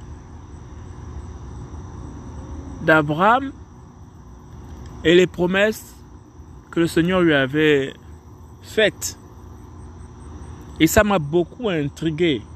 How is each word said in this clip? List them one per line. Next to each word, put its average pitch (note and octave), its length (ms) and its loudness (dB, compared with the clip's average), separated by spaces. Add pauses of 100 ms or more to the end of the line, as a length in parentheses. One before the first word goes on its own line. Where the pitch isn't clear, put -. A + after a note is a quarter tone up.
(2750)
d'Abraham E3 720 4 (1500)
et E3 100 8
les F3+ 140 8
promesses F#3+ 680 0 (760)
que - 80 0
le E3+ 80 4
Seigneur F3 340 2
lui E3 120 6
avait C#3+ 600 4 (680)
faites. - 560 -2 (1600)
Et D#3 80 6
ça G#3+ 160 6
m'a G3+ 160 2
beaucoup E3 500 -2
intrigué. D#3 720 0 (140)